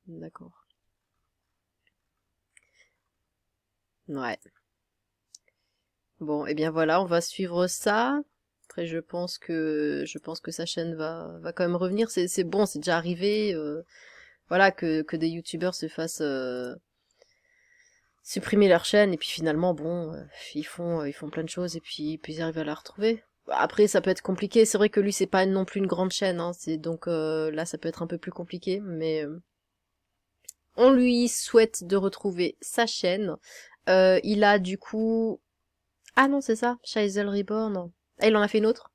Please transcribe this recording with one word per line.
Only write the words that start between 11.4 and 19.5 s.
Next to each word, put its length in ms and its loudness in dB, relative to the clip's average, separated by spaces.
va 100 -8
quand 120 -2
même 120 2
revenir. 360 0
C'est, 160 0
c'est 160 -2
bon, 220 2
c'est 140 -8
déjà 160 0
arrivé, 600 0
euh, 260 -6
voilà, 220 6
que, 300 -2
que 160 -6
des 120 0
youtubeurs 460 -6
se 120 -8
fassent... 340 -6
Euh, 540 -4
supprimer 400 2
leur 160 6
chaîne, 300 4
et 40 -4
puis 120 -6
finalement, 440 0